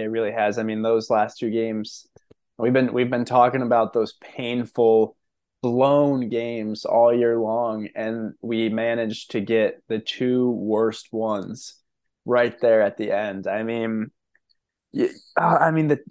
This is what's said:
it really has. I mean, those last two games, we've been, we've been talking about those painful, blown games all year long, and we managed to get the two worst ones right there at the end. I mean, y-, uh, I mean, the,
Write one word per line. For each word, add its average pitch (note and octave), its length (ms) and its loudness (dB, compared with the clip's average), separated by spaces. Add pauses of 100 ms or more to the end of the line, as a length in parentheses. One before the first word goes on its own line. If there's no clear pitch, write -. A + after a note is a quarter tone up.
it A2 60 -4
really A2 240 -2
has. G#2+ 260 0
I A2 40 -2
mean, A2 200 -4
those A2+ 280 0
last A2 280 0
two A#2 120 -4
games, A2 560 -4 (520)
we've A#2+ 140 0
been, B2+ 200 2
we've B2 180 0
been A#2+ 140 -2
talking B2 380 2
about A2+ 300 2
those A2 220 0
painful, A#2 1000 0 (460)
blown C3+ 680 2
games A2+ 560 -6
all A#2 300 4
year A#2 240 2
long, A2 560 -4
and A2 480 -6
we A2+ 260 -2
managed A2+ 600 -4
to A#2 100 -4
get G#2+ 480 0
the A2 100 -4
two B2+ 520 -2
worst G#2+ 600 -2
ones G#2+ 680 -6 (500)
right A#2+ 340 2
there A2+ 220 4
at G2+ 160 0
the G#2 140 -4
end. G2 340 -4
I G2+ 160 -4
mean, A2+ 480 -4 (840)
y-, - 160 0 (320)
uh, E3+ 200 2
I D#3+ 100 2
mean, D#3 180 0
the, D3 120 0 (100)